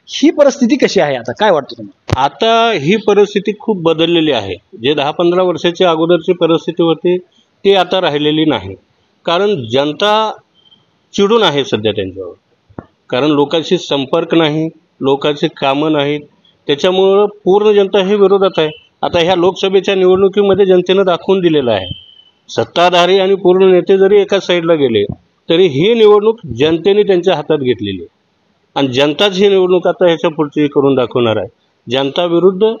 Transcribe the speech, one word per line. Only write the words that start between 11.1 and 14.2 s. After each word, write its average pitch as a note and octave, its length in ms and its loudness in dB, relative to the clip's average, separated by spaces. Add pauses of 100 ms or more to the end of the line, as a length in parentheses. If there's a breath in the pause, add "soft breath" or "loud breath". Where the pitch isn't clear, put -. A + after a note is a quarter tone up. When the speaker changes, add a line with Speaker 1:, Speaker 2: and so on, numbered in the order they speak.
Speaker 2:
चिडून G#3 300 2
आहे C#3+ 200 0
सध्या G#2+ 280 -2
त्यांच्यावर, F#2 420 -10 (760)
कारण B2+ 180 -2
लोकांशी D3+ 500 0
संपर्क D#3+ 580 -4